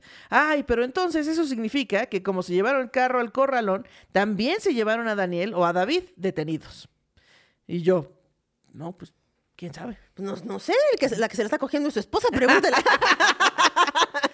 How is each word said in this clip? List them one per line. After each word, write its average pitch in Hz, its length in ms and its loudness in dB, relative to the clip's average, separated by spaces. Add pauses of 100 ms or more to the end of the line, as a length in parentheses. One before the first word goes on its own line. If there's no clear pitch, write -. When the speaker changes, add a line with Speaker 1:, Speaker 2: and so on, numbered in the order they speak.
(300)
Speaker 1:
Ay, 294 320 2
pero 233 220 0
entonces 320 420 -2
eso 320 200 0
significa 226 600 -2
que 185 160 -4
como 185 200 -2
se 175 120 -6
llevaron 247 280 2
el 240 80 -8
carro 254 300 2
al 240 120 -4
corralón, 247 540 0 (260)
también 214 480 0
se 381 140 0
llevaron 226 340 0
a 214 60 -2
Daniel 185 400 -2
o 175 120 2
a 175 60 2
David 226 320 0 (120)
detenidos". 160 720 -6 (800)
Y 175 140 -6
yo, 170 320 0 (640)
"No, 165 180 -12
pues, - 220 -20 (420)
quién 175 160 -16
sabe". 226 240 -14 (200)
Speaker 2:
No, 196 180 -8 (100)
no 196 140 -8
sé, 320 160 -2 (180)
el - 60 0
que 277 100 0
se, 226 80 -4
la 220 140 0
que - 60 -14
se 220 80 0
la - 20 -4
está 285 120 -2
cogiendo 285 300 -2
es - 60 -6
su 214 60 -4
esposa, - 300 0
pregúntale. 294 460 4
<laughs> 330 960 4 (640)